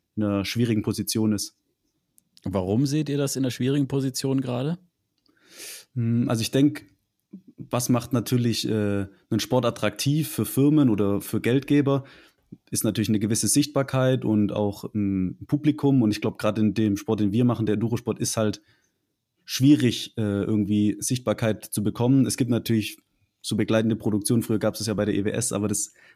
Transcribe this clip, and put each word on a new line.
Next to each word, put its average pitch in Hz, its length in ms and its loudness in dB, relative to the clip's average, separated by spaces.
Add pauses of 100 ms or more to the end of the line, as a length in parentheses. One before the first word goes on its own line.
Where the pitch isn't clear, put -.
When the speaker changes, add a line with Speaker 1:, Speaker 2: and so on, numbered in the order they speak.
(160)
Speaker 1:
in 104 80 -2
einer 101 200 0
schwierigen 113 380 0
Position 107 500 0
ist. - 220 -6 (920)
Speaker 2:
Warum 98 420 0
seht 147 220 -2
ihr 143 100 -2
das 139 180 -2
in 135 80 -2
einer 127 60 -2
schwierigen 135 380 -2
Position 135 520 -2
gerade? 131 380 -4 (1160)
Speaker 1:
Hm, 117 340 0
also 117 140 0
ich - 80 -4
denk, 147 360 2 (680)
was - 320 -6
macht 120 240 0
natürlich, 120 560 0
äh, 104 380 0 (240)
einen 107 100 0
Sport 127 240 0
attraktiv 139 640 -2
für 113 140 -2
Firmen 143 460 4
oder 101 300 2
für 104 200 -4
Geldgeber, 139 640 2 (640)
ist - 140 -4
natürlich 107 240 0
eine 107 100 2
gewisse 107 300 -2
Sichtbarkeit 131 760 0
und 107 280 2
auch, 104 320 -2 (100)
ähm, 98 520 -2
Publikum. 143 560 2
Und 107 100 4
ich - 80 -4
glaub, - 180 -4
grad 107 200 -2
in 107 160 2
dem 104 220 2
Sport, 107 240 -2
den 104 120 0
wir 120 120 2
machen, 117 220 0
der 107 80 2
Enduro-Sport, 110 460 -2
ist - 160 -4
halt 107 240 0 (840)
schwierig, 127 720 4
äh, 117 60 -6
irgendwie 104 760 2
Sichtbarkeit 113 680 -2
zu - 180 -6
bekommen. 120 440 4
Es 113 100 -4
gibt 123 140 0
natürlich 113 480 0 (440)
so - 140 -4
begleitende 110 380 2
Produktionen. 110 480 0
Früher 110 160 0
gab's 107 200 -2
das 107 100 -6
ja 107 60 -2
bei 104 100 0
der 104 100 0
E 101 100 0
W 104 60 -2
S, 117 220 -2
aber 107 160 0
das 104 100 -2
ist - 140 -8 (240)